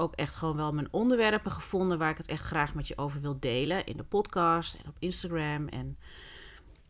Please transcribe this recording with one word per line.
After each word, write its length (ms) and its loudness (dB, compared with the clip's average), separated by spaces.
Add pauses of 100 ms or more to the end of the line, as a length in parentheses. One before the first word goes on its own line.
ook 140 0
echt 200 -2
gewoon 220 0
wel 160 0
mijn 180 0
onderwerpen 600 4
gevonden 480 0
waar 120 2
ik 60 0
het 120 -8
echt 160 -4
graag 300 0
met 140 -2
je 100 -6
over 220 -2
wil 200 -2
delen. 460 2
In 100 -6
de 80 -8
podcast 720 2
en 140 -14
op 100 -12
Instagram. 720 0
En, 300 -6 (920)